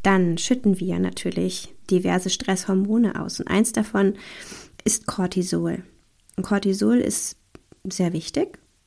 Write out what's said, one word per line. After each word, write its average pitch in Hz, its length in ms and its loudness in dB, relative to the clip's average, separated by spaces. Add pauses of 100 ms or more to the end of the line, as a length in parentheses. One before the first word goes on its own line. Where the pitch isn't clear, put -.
dann 185 340 4
schütten 202 420 2
wir 180 200 -2
natürlich 180 760 -2 (160)
diverse 180 400 2
Stresshormone 196 920 0
aus. - 200 -8
Und - 80 -8
eins 214 240 2
davon 196 420 2 (720)
ist - 240 -2
Cortisol. 180 760 -2 (520)
Und 190 80 -4
Cortisol 202 540 2
ist - 400 -2 (520)
sehr 180 240 0
wichtig, - 460 -4 (280)